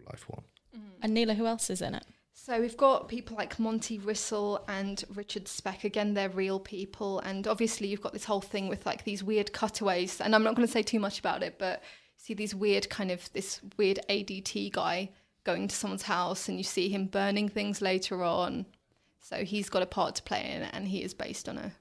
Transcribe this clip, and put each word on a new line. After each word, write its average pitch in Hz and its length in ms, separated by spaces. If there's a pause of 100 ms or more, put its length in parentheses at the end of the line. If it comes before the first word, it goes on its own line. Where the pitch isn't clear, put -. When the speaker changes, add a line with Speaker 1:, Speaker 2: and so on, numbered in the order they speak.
(100)
Speaker 1:
life - 180
one. - 140 (340)
Speaker 2:
Mm. 226 40 (220)
Speaker 3:
And 220 120
Neela, 220 200
who 226 120
else 226 240
is 185 100
in - 140
it? - 100 (280)
Speaker 2:
So 233 280
we've 233 160
got 269 320
people 226 280
like - 240
Monty 220 380
Rissell 202 720
and 196 360 (100)
Richard 202 340
Speck. - 360
Again, 208 300
they're 196 140
real 190 300
people. 196 640
And 196 260
obviously 220 400
you've 202 140
got - 120
this 208 120
whole 202 160
thing 190 280
with, 185 160
like, - 200
these 202 180
weird 208 300
cutaways. 190 680
And 220 140
I'm 220 80
not 220 140
gonna 240 120
say 233 140
too 220 180
much 202 200
about 185 240
it, 175 140
but 185 240 (340)
see - 180
these 208 200
weird 196 360
kind 190 200
of, 180 220
this - 280 (160)
weird 196 320
A 202 160
D 196 160
T 202 300
guy 180 400 (340)
going 185 240
to - 80
someone's 196 280
house, 180 440
and 190 100
you 190 60
see 190 240
him 196 180
burning 202 440
things 202 320
later 185 420
on. 175 400 (560)
So - 240
he's 202 260
got 185 120
a 185 40
part - 300
to - 60
play - 320
in - 80
it, - 120
and 196 140
he 190 140
is 190 120
based - 360
on - 80
a 190 220